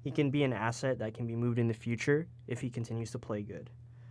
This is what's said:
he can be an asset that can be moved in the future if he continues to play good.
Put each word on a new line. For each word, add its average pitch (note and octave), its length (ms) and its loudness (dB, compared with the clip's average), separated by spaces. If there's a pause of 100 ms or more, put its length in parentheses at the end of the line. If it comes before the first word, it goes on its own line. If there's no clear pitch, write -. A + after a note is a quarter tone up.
he C#3+ 80 -4
can C#3 200 4
be C#3+ 140 4
an C3 100 4
asset A#2 460 0
that A2 120 -2
can A#2+ 140 -4
be A#2 100 -2
moved A#2+ 220 2
in A#2 100 6
the A2+ 60 2
future C#3+ 520 2 (200)
if A#2+ 160 -4
he B2+ 80 -2
continues A2+ 400 -4
to B2+ 80 -6
play G#2 240 -4
good. F#2+ 260 -10 (420)